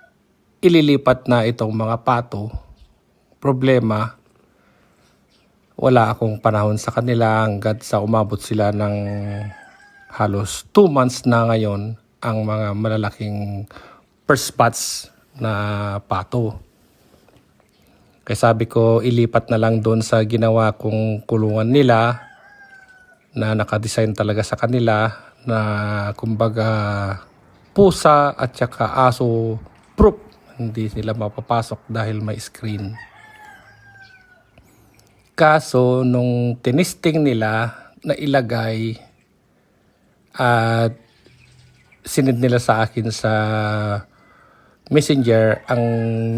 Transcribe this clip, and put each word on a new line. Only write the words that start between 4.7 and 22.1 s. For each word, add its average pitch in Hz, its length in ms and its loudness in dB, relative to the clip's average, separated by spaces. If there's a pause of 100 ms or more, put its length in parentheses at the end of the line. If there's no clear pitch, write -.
wala 123 320 4
akong 110 320 -2
panahon 107 400 0
sa - 80 -6
kanila 117 560 0
hanggat 107 400 -4
sa 107 160 0
umabot 104 400 0
sila 104 320 -2
ng 104 240 -2 (1200)
halos 101 560 -4
two 202 160 8
months 127 400 0
na 117 240 4
ngayon 107 480 -2 (240)
ang 110 240 -4
mga 107 240 -4
malalaking 104 960 -6 (560)
first - 320 0
batch - 560 -2 (240)
na 117 160 -4 (480)
pato. 104 560 -4 (1600)
Kaya - 260 0
sabi 113 240 2
ko, 113 320 4
ilipat 117 480 0
na 113 80 0
lang 113 240 2
doon 113 240 0
sa 113 160 2
ginawa 110 560 2
kong 110 480 -4
kulungan 110 400 0
nila 120 640 2 (1040)